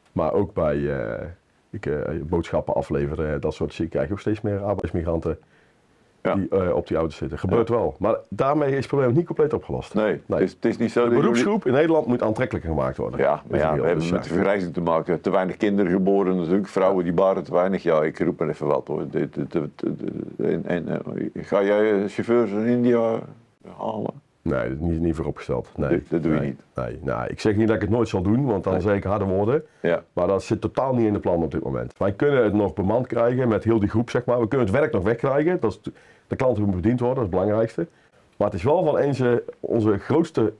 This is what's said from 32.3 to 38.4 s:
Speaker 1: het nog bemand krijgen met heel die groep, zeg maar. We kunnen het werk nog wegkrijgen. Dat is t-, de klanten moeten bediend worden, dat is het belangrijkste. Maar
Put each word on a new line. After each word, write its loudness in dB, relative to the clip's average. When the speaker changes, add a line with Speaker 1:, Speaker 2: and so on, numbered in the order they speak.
Speaker 1:
het 2
nog 2
bemand 0
krijgen 2
met 2
heel 4
die 2
groep, 0
zeg 0
maar. 2
We 0
kunnen 2
het 0
werk 2
nog 0
wegkrijgen. 2
Dat 0
is -10
t-, -10
de -4
klanten 0
moeten 0
bediend 2
worden, 0
dat 0
is -4
het 2
belangrijkste. 0
Maar 2